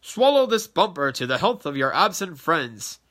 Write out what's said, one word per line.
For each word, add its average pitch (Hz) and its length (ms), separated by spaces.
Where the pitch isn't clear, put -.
Swallow 269 460
this 220 200
bumper 165 460
to 127 140
the 127 120
health 196 280
of 143 100
your 135 180
absent 185 440
friends 131 640